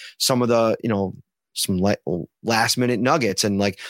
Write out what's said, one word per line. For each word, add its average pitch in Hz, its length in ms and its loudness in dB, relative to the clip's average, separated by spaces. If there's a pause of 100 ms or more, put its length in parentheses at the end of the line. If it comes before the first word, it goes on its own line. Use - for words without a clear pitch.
(180)
some 127 240 0
of 120 60 2
the, 113 340 2
you 120 80 -2
know, 98 240 0 (420)
some 95 220 -2
le-, 90 480 -2 (160)
last 113 380 0
minute 123 200 0
nuggets. 123 440 0
And, 101 160 0
like, 101 200 0 (100)